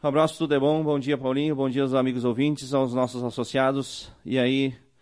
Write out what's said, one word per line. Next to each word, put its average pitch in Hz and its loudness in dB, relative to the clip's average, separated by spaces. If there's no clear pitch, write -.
Um 151 0
abraço, 156 2
tudo 147 0
é 139 4
bom. 151 2
Bom 151 0
dia, 139 0
Paulinho. 135 0
Bom 135 0
dia 139 0
aos 127 0
amigos 127 0
ouvintes, 131 0
aos 131 2
nossos 123 -2
associados. 131 -2
E 131 -2
aí, 131 2